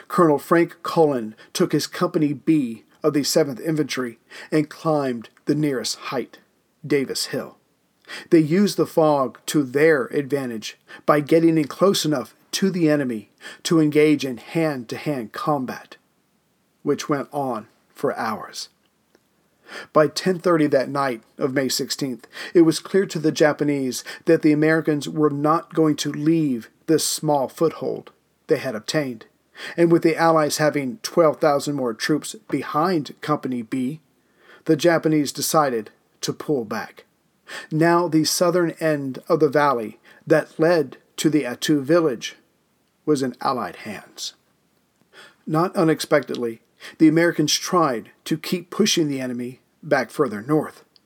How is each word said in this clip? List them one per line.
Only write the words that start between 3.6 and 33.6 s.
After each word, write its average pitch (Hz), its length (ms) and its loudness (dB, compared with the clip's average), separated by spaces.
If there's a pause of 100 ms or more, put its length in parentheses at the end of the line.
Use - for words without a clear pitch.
Infantry 135 600 -4 (320)
and 156 180 0
climbed 135 580 -2 (180)
the 147 100 0
nearest 135 400 -2
height, - 420 -8 (480)
Davis 131 400 -2
Hill. - 320 -10 (720)
They 170 80 8
used 170 380 2
the 160 100 0
fog 147 600 2
to 151 180 0
their 139 420 2
advantage 131 720 -6 (260)
by 151 160 4
getting 160 380 4
in 143 80 0
close - 380 0
enough 143 300 -4 (180)
to 196 180 0
the 170 180 2
enemy 127 420 -2 (340)
to 165 160 2
engage 151 440 4
in 127 120 -6
hand-to-hand 135 960 -6
combat, 131 640 -6 (840)
which 143 260 -2
went 139 240 -4
on 127 340 -6 (260)
for - 240 -4
hours. - 520 -8 (1300)
By 151 140 6
ten 180 300 -2
thirty 165 280 2
that 139 240 0
night 135 320 -4 (160)
of 131 160 -2
May 135 160 0
sixteenth, 127 560 -6 (260)
it 170 100 8
was 160 160 4
clear 196 280 -2
to - 120 -8
the 151 140 0
Japanese 143 720 0 (220)
that 165 160 4
the 151 100 6
Americans 151 560 0
were 151 220 0
not 151 420 0
going 156 240 2
to 147 160 -6
leave 147 560 0 (180)
this 160 200 2
small 143 420 -2
foothold 127 640 -4 (360)
they 151 100 2
had 117 160 -6
obtained. 127 500 -6 (500)
And 170 160 4
with 165 120 4
the 165 120 4
Allies 160 440 2
having 139 440 -2
twelve 156 380 2
thousand 147 360 0
more 123 180 -2
troops - 400 -2 (160)
behind 151 720 -2
Company 127 400 -2